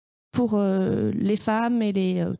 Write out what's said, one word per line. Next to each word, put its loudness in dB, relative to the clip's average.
pour, 0
euh, 0
les 0
femmes 0
et 0
les, 0
euh, -2